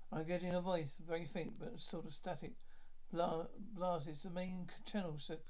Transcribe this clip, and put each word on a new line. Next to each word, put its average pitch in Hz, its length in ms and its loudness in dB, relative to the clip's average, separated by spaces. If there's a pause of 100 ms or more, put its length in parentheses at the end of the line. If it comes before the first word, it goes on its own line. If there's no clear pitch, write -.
(120)
I'm 160 140 0
getting 175 280 2
a 180 80 4
voice, 170 340 2 (120)
very 170 180 0
faint, - 340 -2
but - 200 -4
sort - 260 -2
of - 60 -4
static. 156 420 -2 (600)
Bla-, 170 340 4 (260)
blast, 175 340 4
it's 151 160 -4
the 190 60 -2
main 180 380 0
c-, - 240 -6
channel, 180 260 2
Sir 156 200 -2 (120)